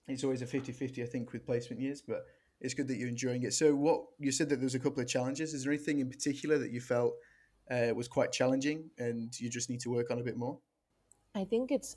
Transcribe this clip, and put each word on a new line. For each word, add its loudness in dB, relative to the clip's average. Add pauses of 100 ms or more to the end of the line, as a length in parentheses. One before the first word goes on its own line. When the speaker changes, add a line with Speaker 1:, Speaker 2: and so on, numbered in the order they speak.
Speaker 1:
it's -4
always 2
a -6
fifty-fifty, -4
I -4
think, -6
with -10
placement -2
years, -4
but -6 (340)
it's -4
good 0
that -2
you're -2
enjoying 0
it. 0
So 8
what, 4 (160)
you 0
said 2
that 4
there 2
was 0
a 2
couple 0
of 0
challenges. 0
Is -4
there 0
anything 0
in 0
particular 0
that -2
you -6
felt, 2 (560)
uh, 2
was -4
quite 2
challenging 2
and -4
you -2
just -4
need -4
to -4
work 2
on -2
a -4
bit -4
more? -4 (760)
Speaker 2:
I -2
think 0
it's -2